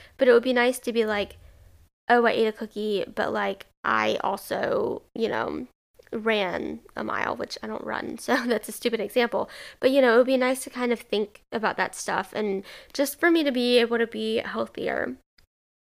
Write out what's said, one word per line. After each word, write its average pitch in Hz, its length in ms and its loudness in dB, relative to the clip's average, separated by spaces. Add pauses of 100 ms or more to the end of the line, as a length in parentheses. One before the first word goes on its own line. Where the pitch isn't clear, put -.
(180)
but 254 120 6
it - 20 10
would 240 120 8
be 254 100 2
nice 240 260 2
to 240 140 -6
be 226 120 2
like, 208 300 -2 (720)
"Oh, 240 180 6
I 226 60 4
ate 220 160 2
a 214 60 -2
cookie, 214 500 -4 (100)
but, - 200 -2
like, 202 320 -4 (180)
I - 400 0
also, - 760 -2 (120)
you 226 140 -2
know, 113 400 -4 (440)
ran 214 680 -2 (160)
a - 80 -6
mile," - 320 -2
which - 280 -8
I 220 40 -10
don't 220 160 -8
run, - 340 -8
<laughs> - 80 -16
so 240 100 2 (100)
that's 240 240 -2
a - 20 -10
stupid 226 280 -4
example. 226 500 -2 (300)
But, 262 100 2
you 269 100 6
know, 247 140 6
it 226 40 6
would 247 100 6
be 262 100 2
nice 254 260 0
to - 60 -12
kind 247 220 -4
of 226 80 -2
think - 420 -6 (100)
about 214 260 -2
that - 180 -2
stuff 185 380 -4
and 196 300 -2 (300)
just - 260 -2
for 339 120 4
me 330 120 4
to 285 80 2
be 247 280 4
able 233 180 2
to 233 80 2
be 220 320 -4
healthier. - 800 -4 (760)